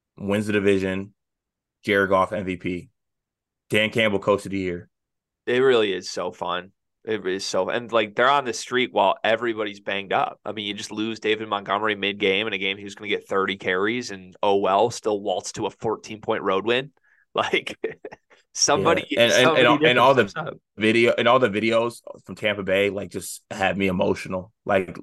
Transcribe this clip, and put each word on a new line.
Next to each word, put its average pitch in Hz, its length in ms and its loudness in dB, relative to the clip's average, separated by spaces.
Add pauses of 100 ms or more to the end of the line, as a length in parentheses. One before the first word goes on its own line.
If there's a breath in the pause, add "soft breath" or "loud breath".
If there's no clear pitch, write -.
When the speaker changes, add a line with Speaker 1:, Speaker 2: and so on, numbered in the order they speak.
(180)
Speaker 1:
wins 101 280 -2
the 104 80 -2
division. 98 600 0 (680)
Jared 98 260 2
Goff 92 220 2
M 92 140 -4
V 90 120 -6
P. 87 320 -8 (800)
Dan 107 180 2
Campbell, 107 300 0
Coach 101 260 0
of 92 60 -10
the 98 80 -4
Year. 87 300 -6 (580)
Speaker 2:
It 123 120 0
really 117 340 4
is 92 180 -8
so 90 220 -6
fun. 90 400 -8 (320)
It 110 200 -4
is 95 200 -2
so, 95 240 0
and, 117 220 -2
like, 110 220 0
they're 123 160 4
on 143 140 4
the 120 80 -4
streak 123 420 -2
while 98 300 4
everybody's 107 560 -2
banged 98 320 -6
up. - 340 -2
I 104 60 -6
mean, 104 160 -8
you 101 60 -4
just 110 180 -12
lose 110 300 -6
David 107 260 -2
Montgomery 101 480 -2
mid-game 101 500 0
in 107 80 -4
a 98 40 -4
game 98 200 -4
he 101 60 -16
was 101 120 -14
gonna 104 120 -12
get 98 200 -4
thirty 98 280 0
carries, 101 560 -2
and, 92 320 -16
oh 101 140 4
well, 101 340 2
still 107 280 -4
waltz 101 340 -6
to 110 120 -6
a 98 60 -4
fourteen 107 500 -8
point 110 220 -4
road 95 220 0
win. 127 300 0
<laughs> - 60 -20 (320)
Like, - 440 -2 (760 soft breath)
somebody, - 580 0
Speaker 1:
Yeah. 117 120 0
And, 117 100 4
and, 123 140 4
Speaker 2:
somebody 143 220 4
Speaker 1:
and, 101 180 4
and 123 140 4
all 131 140 6
the 120 100 6
Speaker 2:
different 156 240 -6
steps - 20 -8
up. - 120 -14 (140)
Speaker 1:
video, 113 420 4
and 117 120 4
all 127 100 6
the 123 80 4
videos 113 540 0 (240)
from 95 100 -14
Tampa 104 280 -2
Bay, 95 260 2
like, 95 200 -6
just - 400 -10
had 95 280 0
me 98 100 0
emotional. 92 640 -2 (140)
Like, 95 380 -2